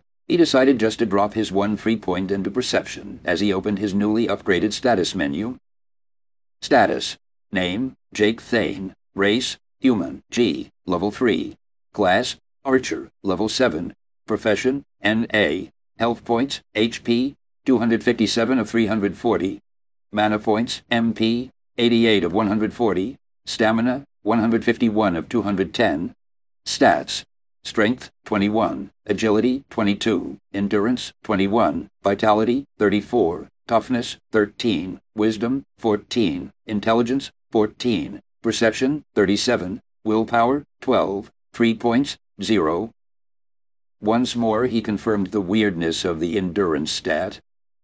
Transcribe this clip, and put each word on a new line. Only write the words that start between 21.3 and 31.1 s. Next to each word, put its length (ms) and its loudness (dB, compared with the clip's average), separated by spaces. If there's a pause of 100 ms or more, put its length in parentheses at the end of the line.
eighty-eight 480 4
of 80 -2
one 160 0
hundred 240 0
forty. 460 -2 (260)
Stamina, 640 0 (160)
one 160 0
hundred 260 2
fifty-one 500 2
of 140 -6
two 140 0
hundred 320 -2
ten. 400 0 (500)
Stats, 600 2 (400)
strength, 460 -2 (140)
twenty-one, 680 -2 (120)
agility, 640 0
twenty-two, 680 -2 (160)
endurance, 580 -2 (100)